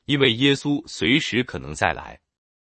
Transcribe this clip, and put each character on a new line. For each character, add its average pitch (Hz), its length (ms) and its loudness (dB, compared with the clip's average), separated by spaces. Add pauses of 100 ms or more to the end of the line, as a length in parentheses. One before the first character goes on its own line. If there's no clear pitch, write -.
因 143 140 0
为 123 140 4
耶 135 220 4
稣 143 320 -2
随 123 320 0
时 123 240 -2
可 - 160 -10
能 69 140 -10
再 82 180 0
来。” - 280 -10 (460)